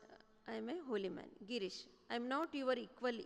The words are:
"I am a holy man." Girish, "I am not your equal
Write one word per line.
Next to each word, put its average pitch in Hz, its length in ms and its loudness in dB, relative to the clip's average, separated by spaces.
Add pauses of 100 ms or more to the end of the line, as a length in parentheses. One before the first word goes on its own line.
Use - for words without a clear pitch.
(460)
"I 226 140 -2
am 226 160 -2
a - 20 -2 (120)
holy 196 280 2
man." - 160 -10 (160)
Girish, 190 300 0 (280)
"I 240 120 0
am 240 80 0
not 302 320 2
your 254 240 6
equal 240 420 0